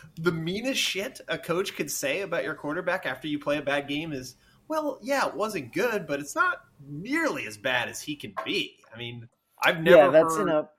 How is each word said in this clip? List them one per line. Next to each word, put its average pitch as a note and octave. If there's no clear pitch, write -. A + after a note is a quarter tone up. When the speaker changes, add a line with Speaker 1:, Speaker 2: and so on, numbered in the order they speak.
Speaker 1:
the E3
meanest F#3+
shit G#3
a D#3+
coach F3+
could D3
say D3+
about E3+
your D3+
quarterback F3
after C3+
you D3
play D3
a D3
bad C#3+
game D3+
is, B2+
"Well, D4+
yeah, B3+
it -
wasn't F3+
good, G#3
but C#3+
it's -
not F4
nearly F#3
as G#2
bad A#2+
as -
he D3
can A2
be." F3
I A2+
mean, A#2+
I've E3
never E3+
Speaker 2:
Yeah, C#3+
that's D#3+
Speaker 1:
heard G3
Speaker 2:
an D#3+
up-, D3+